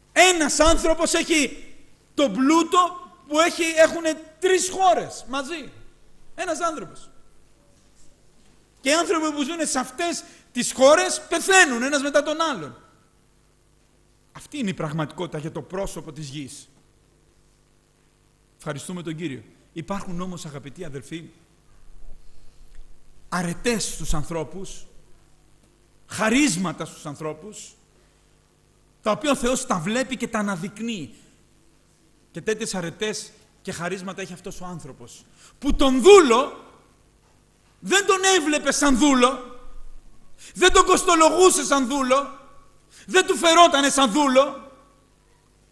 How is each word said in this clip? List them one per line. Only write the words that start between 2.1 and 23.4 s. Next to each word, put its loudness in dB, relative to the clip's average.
τον 0
πλούτο 0
που 2
έχει, 0
έχουνε 0
τρεις 0
χώρες 0
μαζί. -8
Ένας -6
άνθρωπος. -8
Και -4
οι 4
άνθρωποι 0
που -4
ζουνε -6
σε -4
αυτές -6
τις -4
χώρες 4
πεθαίνουν 4
ένας -2
μετά 0
τον -4
άλλον. -6
Αυτή -16
είναι -4
η -4
πραγματικότητα -8
για -10
το -10
πρόσωπο -10
της -16
γης. -14
Ευχαριστούμε -12
τον -10
Κύριο. -10
Υπάρχουν -10
όμως, -10
αγαπητοί -16
αδελφοί, -14
αρετές -4